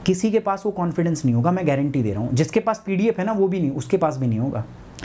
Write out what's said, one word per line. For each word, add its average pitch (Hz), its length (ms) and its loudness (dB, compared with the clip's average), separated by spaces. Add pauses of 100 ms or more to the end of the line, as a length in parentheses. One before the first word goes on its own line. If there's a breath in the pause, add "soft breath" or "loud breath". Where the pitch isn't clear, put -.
किसी 190 240 2
के 214 100 2
पास 196 260 -2
वो 202 60 0
कॉन्फिडेंस 170 520 0
नहीं 123 100 4
होगा, 123 180 2
मैं 185 140 0
गारंटी 139 360 2
दे 104 100 0
रहा 104 100 -2
हूँ। 120 100 -4
जिसके 147 280 2
पास 220 260 -2
पीडीएफ़ 196 340 0
है 185 60 -2
ना, 226 60 0
वो 196 160 2
भी 185 120 0
नहीं, 139 120 0
उसके 147 240 -2
पास 156 200 0
भी 131 100 -2
नहीं 110 120 2
होगा। 117 260 -2 (400 loud breath)